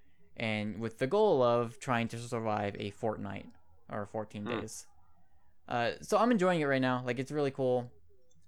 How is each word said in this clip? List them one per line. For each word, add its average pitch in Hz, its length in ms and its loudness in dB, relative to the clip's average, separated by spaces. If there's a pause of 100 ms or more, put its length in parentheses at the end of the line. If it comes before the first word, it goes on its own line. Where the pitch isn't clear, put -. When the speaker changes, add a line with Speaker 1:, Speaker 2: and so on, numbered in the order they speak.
(360)
Speaker 1:
and 107 440 -2
with 113 180 -6
the 131 100 0
goal 196 340 4
of 120 380 2
trying 117 300 0
to 117 80 -6
survive 110 640 -2
a 104 120 -4
fortnight 101 540 -4 (440)
or 104 160 -6
fourteen 107 380 -8
Speaker 2:
Hmm. 117 160 -4
Speaker 1:
days. - 260 -10 (840)
Uh, 120 220 0 (100)
so - 160 0
I'm 226 140 6
enjoying 180 300 4
it 147 40 2
right 135 160 4
now. 127 240 2
Like, 123 140 -2
it's 135 120 -6
really 143 200 0
cool, 123 380 0 (580)